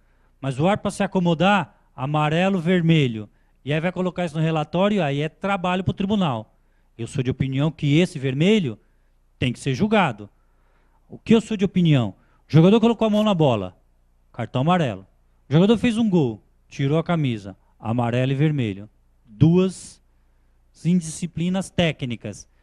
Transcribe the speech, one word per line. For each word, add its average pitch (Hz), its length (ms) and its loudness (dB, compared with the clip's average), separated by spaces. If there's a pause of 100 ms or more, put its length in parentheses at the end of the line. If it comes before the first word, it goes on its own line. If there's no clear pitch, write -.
(400)
Mas 131 200 -6
o 156 60 2
árbitro, 202 160 0
pra 202 80 -4
se - 120 -4
acomodar, 175 720 0 (200)
amarelo, 151 640 0
vermelho. 156 680 2 (360)
E 135 80 -4
aí 156 80 -2
vai 175 100 -4
colocar 180 360 -4
isso 147 100 -8
no 160 60 -2
relatório, 170 600 0
aí 143 200 -2
é 156 60 -4
trabalho 185 540 -4
pro 190 120 -2
tribunal. 190 600 -2 (420)
Eu 113 100 -10
sou 139 160 -6
de 123 80 -2
opinião 135 400 -2
que 147 280 0
esse 175 200 0
vermelho 139 600 0 (600)
tem 123 140 0
que - 60 -10
ser 135 160 -4
julgado. 156 540 0 (800)
O - 100 -20
que - 160 2
eu 226 60 6
sou 220 160 -6
de 190 80 -2
opinião? 151 500 2 (340)
O - 40 -18
jogador 190 280 6
colocou 226 260 2
a 214 40 0
mão 208 140 2
na 208 100 2
bola, 117 420 0 (560)
cartão 120 280 -6
amarelo. 135 460 -2 (420)
O - 40 -8
jogador 196 260 4
fez 240 180 0
um 226 120 0
gol, 143 340 0 (260)
tirou 143 300 -2
a 156 60 -2
camisa, 120 520 -4 (220)
amarelo 120 540 -2
e - 20 -2
vermelho. 127 560 -2 (340)
Duas 170 800 0 (800)
indisciplinas 175 840 -2
técnicas. 127 800 -4 (140)